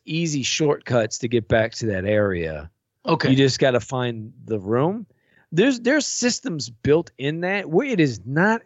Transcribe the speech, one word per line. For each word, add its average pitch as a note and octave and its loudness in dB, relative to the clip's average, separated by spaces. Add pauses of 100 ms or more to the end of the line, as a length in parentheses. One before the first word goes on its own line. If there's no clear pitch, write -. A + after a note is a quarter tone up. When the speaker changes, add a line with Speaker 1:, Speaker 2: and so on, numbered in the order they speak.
Speaker 1:
easy D#3 -2
shortcuts B2 0
to B2 -6
get A#2 0
back A2+ 2
to A#2 -6
that F#2+ -2
area. F2 -2 (360)
Speaker 2:
Okay. - 0
Speaker 1:
You C3 6
just C3+ 4
gotta B2+ 4
find A#2 -6 (120)
the A2 -4
room. C#3+ 0 (460)
There's, A#3 2
there's C4 2
systems F3 -4
built D3 0
in D3+ -4
that F#3 -4
where G#3 2
it A3+ 0
is B2 2
not F#3+ 2